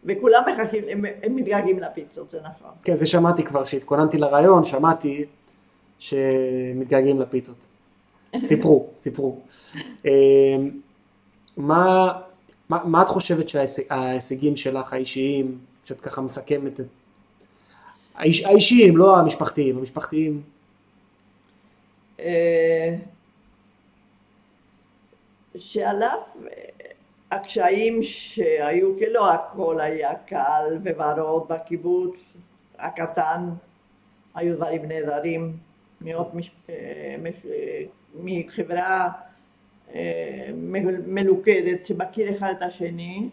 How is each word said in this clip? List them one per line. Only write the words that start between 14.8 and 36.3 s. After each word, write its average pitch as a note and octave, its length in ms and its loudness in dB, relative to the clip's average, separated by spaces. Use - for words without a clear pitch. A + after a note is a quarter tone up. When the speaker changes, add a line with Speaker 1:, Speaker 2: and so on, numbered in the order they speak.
Speaker 2:
האישיים, C3 680 -4
שאת - 160 -14
ככה C#3 200 -10
מסכמת C#3 600 -6
את, B2+ 40 -8
האיש-, E3 300 0
האישיים, G3+ 520 8
לא F#3+ 220 8
המשפחתיים, C#3+ 600 0
המשפחתיים? D3+ 640 -4
Speaker 1:
אה, E3 760 2
שעל G3+ 460 -4
אף, - 420 -6
אה, - 200 -18
הקשיים G#3 720 0
שהיו, E3+ 960 -2
כי A3 140 0
לא G#3 200 4
הכל E3 480 -2
היה D#3 340 -4
קל D3+ 680 -2
וורוד D#3+ 680 -2
בקיבוץ F3 680 -4
הקטן, E3 720 -4
היו E3+ 220 -2
דברים D#3 280 -6
נהדרים, D#3+ 720 -6
מאוד E3 360 -8